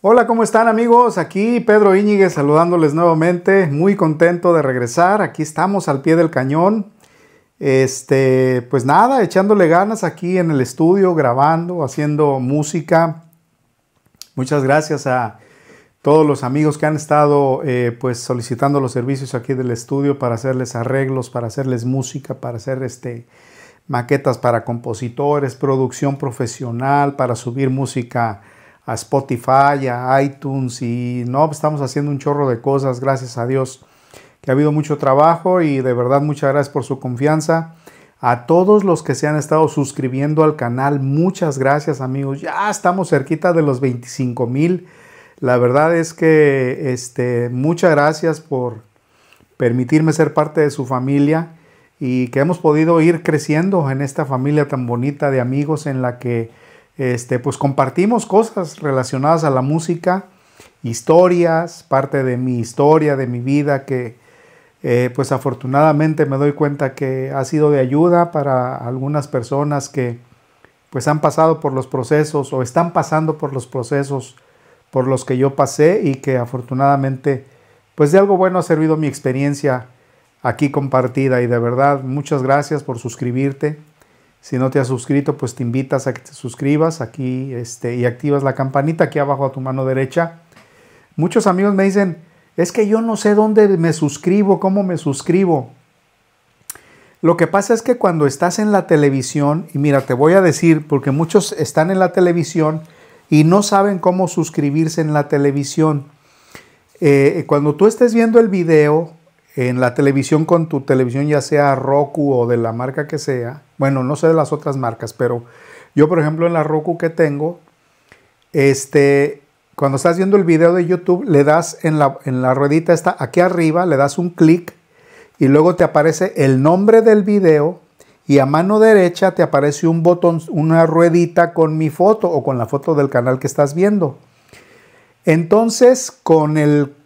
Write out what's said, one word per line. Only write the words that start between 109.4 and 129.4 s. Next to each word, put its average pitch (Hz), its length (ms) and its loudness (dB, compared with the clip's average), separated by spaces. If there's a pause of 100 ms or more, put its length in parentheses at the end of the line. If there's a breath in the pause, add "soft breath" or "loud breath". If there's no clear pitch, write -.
en 127 240 -2
la 123 140 2
televisión 139 520 2
con 165 220 2
tu 139 140 -4
televisión, 131 460 0
ya 147 120 0
sea 143 360 0
Roku 143 580 0
o 120 140 0
de 120 100 0
la 113 160 -2
marca 135 340 -6
que 151 120 -8
sea, 127 420 -6 (160)
bueno, 135 260 0
no 139 120 -4
sé 160 120 0
de 160 60 4
las 151 180 0
otras 147 260 -6
marcas, 113 360 -6
pero 120 300 -4 (520 loud breath)
yo, 156 140 6
por 175 100 2
ejemplo, 156 280 0
en 170 60 0
la 156 100 0
Roku 156 340 -2
que 165 120 -2
tengo, 160 500 -2 (920 soft breath)
este, 139 920 2 (340)
cuando 139 220 0
estás 170 200 2
viendo 196 200 2
el 190 60 4
video 165 300 4
de 180 120 0
YouTube, 180 400 0
le 147 180 4
das 156 400 2
en 156 160 0
la, 135 260 2
en 127 160 -4
la 127 120 2
ruedita 147 400 2
esta, 170 260 0
aquí 143 220 0
arriba, 175 440 2
le 151 120 0
das 139 200 0
un 175 140 -2
clic 165 420 2 (640 soft breath)
y 135 100 2
luego 156 280 4
te 180 80 2
aparece 156 540 0
el 135 260 2
nombre 202 380 4
del 214 220 4
video 180 560 2 (460 soft breath)
y 139 140 4
a 135 60 4
mano 175 340 2
derecha 190 560 4
te 175 80 2